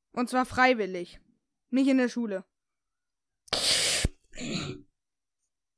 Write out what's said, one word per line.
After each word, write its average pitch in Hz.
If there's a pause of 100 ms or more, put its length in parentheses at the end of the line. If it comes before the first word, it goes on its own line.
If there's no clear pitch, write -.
(120)
Und 240
zwar 254
freiwillig. 208 (500)
Nicht 262
in 269
der 247
Schule. 233 (3250)